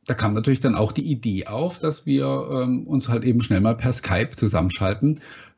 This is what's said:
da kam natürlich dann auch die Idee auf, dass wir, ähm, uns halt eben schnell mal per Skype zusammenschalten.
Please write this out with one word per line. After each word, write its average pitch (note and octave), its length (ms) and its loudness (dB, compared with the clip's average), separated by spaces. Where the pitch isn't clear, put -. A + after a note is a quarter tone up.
da - 80 -2
kam A2 180 0
natürlich A2 300 2
dann A#2+ 140 2
auch G#2+ 180 2
die - 120 -2
Idee A2 420 -2
auf, D3+ 320 -4
dass D3+ 260 -4
wir, C#3 200 2
ähm, B2+ 360 -2
uns C3 220 0
halt A#2 160 0
eben A#2+ 160 4
schnell G2 200 2
mal A2+ 140 4
per B2 160 0
Skype G2 440 -2
zusammenschalten. G2 840 0